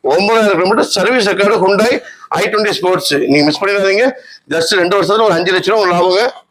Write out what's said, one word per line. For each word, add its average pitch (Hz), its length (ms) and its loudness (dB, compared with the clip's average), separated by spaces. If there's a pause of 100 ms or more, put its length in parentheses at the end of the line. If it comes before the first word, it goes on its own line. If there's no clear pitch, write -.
(120)
ஒன்பதாயிரம் 208 460 2
கிலோமீட்டர் 190 360 0
சர்வீஸ் 208 360 0
ரெக்கார்டு 202 320 0
Hyundai 202 280 2 (480)
ஐ 175 40 -2 (100)
ட்வென்டி 208 240 -2
ஸ்போர்ட்ஸ். 180 340 -2 (220)
நீங்க 147 160 2
மிஸ் 151 120 -4
பண்ணிடாதீங்க. 202 460 0 (460)
just 165 180 -2 (100)
ரெண்டு 175 160 0
வருஷத்துல 202 300 2
ஒரு 196 100 2
அஞ்சு 170 200 -2
லட்ச 185 160 -2
ரூபா 220 100 2
உங்களுக்கு 175 160 2
லாபங்க. 185 240 2 (280)